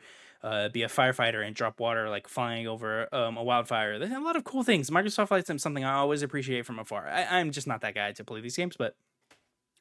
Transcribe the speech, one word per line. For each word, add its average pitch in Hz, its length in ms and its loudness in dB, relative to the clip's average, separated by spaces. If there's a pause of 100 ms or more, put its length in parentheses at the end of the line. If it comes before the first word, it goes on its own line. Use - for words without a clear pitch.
(420)
uh, 107 280 0
be 117 140 0
a 113 40 0
firefighter 117 580 2
and 107 80 -8
drop 113 260 -2
water, 113 280 0
like, 101 180 -4
flying 117 400 -4
over, 110 480 -2
um, 113 220 0
a 117 60 -4
wildfire. 113 560 2
There's 180 120 -2
a 262 100 -4
lot 330 160 0
of 294 80 -2
cool 262 180 -2
things. 165 260 4
Microsoft 196 400 2
Flight 185 180 4
Sim 160 100 -2
is 139 60 -4
something 143 220 -2
I 135 120 2
always 143 260 4
appreciate 131 420 -2
from 113 140 -8
afar. 101 280 -6
I, 175 320 2
I'm 160 120 2
just 139 160 -6
not 117 160 -2
that 104 120 -2
guy 101 180 -2
to 107 120 -14
play 110 160 -10
these 120 160 -8
games, 175 220 -2
but 117 180 0 (840)